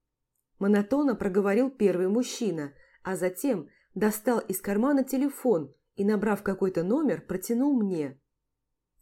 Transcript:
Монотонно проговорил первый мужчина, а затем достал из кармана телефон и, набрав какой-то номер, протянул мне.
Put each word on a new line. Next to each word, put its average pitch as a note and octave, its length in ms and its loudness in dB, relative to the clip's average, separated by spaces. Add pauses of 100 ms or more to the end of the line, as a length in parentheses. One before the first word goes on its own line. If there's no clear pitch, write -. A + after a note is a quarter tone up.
(580)
Монотонно G#3 580 2
проговорил G3+ 540 2
первый F#3 400 2
мужчина, F#3+ 640 -2 (300)
а F#3+ 120 -4
затем F3+ 540 -2 (240)
достал G#3+ 460 0
из - 200 -4
кармана B3+ 460 0
телефон B3+ 680 -2 (220)
и, G3+ 80 -4
набрав G#3 400 0
какой-то F#3+ 400 -2
номер, A3 380 0
протянул A#3+ 600 0
мне. E3+ 380 -2 (840)